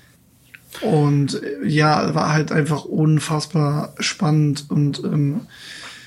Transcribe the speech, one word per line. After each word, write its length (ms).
Und, 640
äh, 200
ja, 480
war 200
halt 180
einfach 360
unfassbar 1120
spannend 680
und, 360
ähm, 380